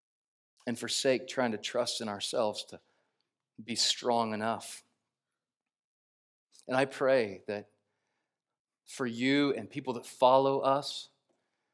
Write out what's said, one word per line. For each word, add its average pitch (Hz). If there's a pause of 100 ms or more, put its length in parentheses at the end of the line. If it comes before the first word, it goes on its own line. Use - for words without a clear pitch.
(640)
and 120
forsake 127
trying 123
to 104
trust -
in 110
ourselves 104
to - (840)
be 117
strong 117
enough. 107 (1800)
And 127
I 135
pray 131
that 104 (1160)
for -
you 131
and 110
people 131
that 120
follow 135
us, 139 (640)